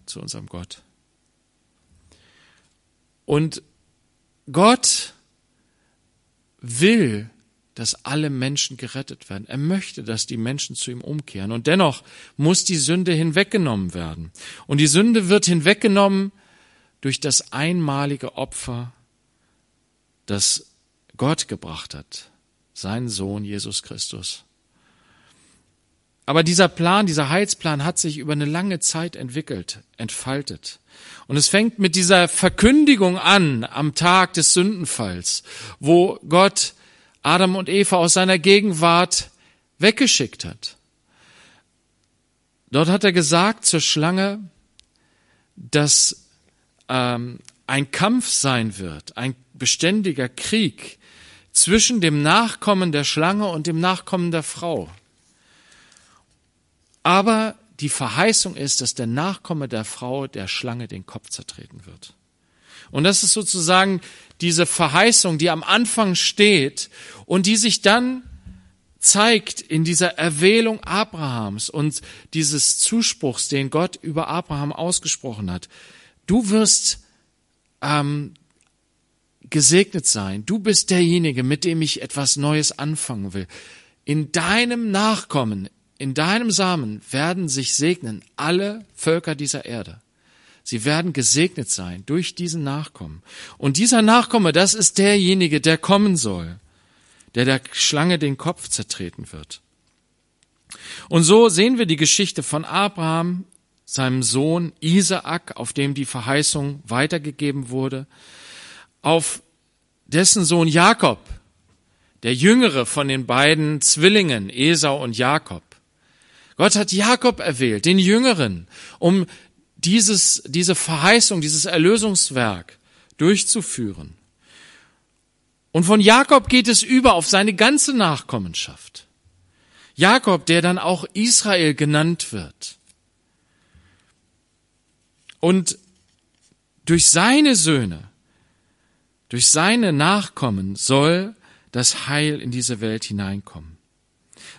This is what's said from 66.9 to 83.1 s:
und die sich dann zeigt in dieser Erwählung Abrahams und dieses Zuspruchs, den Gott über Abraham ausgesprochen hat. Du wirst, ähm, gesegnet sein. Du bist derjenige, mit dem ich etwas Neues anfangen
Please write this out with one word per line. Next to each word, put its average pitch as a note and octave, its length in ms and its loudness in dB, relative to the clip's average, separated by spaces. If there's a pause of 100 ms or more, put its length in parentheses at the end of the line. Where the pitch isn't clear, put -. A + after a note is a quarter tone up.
und F3+ 200 2
die A3 100 4
sich G#3+ 260 0
dann B3 400 2 (760)
zeigt G#3+ 640 2
in D#3+ 240 -2
dieser E3+ 340 0
Erwählung G3 640 2
Abrahams C#3 880 -4
und D3+ 320 -4 (320)
dieses D3+ 440 0
Zuspruchs, - 680 -2
den C#3 220 -2
Gott E3+ 260 -2
über D#3+ 320 -6
Abraham D3 440 -6
ausgesprochen C3 800 -6
hat. F2 180 -10 (580)
Du G#3 240 0
wirst, - 500 0 (800)
ähm, D3 540 -2 (1160)
gesegnet E3 560 2
sein. G2+ 380 -4
Du F#3 140 -4
bist - 320 0
derjenige, E3+ 520 2
mit C#3 220 -2
dem E3 160 -2
ich D#3 220 -4
etwas - 340 -2
Neues D3 420 -2
anfangen C3 540 -8